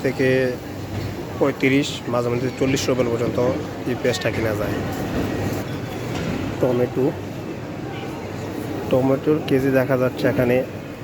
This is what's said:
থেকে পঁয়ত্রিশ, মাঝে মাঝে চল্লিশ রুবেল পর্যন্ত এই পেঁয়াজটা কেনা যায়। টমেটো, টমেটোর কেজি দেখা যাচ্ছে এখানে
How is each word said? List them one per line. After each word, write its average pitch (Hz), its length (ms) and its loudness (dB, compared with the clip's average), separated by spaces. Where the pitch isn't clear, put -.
থেকে 131 500 2
পঁয়ত্রিশ, 135 500 4
মাঝে 120 200 2
মাঝে 123 300 0
চল্লিশ 131 300 2
রুবেল 127 180 4
পর্যন্ত 117 320 0
এই 123 140 0
পেঁয়াজটা 117 280 2
কেনা 110 240 0
যায়। 104 220 -2
টমেটো, 127 500 2
টমেটোর 135 560 4
কেজি 135 240 4
দেখা 131 260 4
যাচ্ছে 123 320 2
এখানে 123 340 4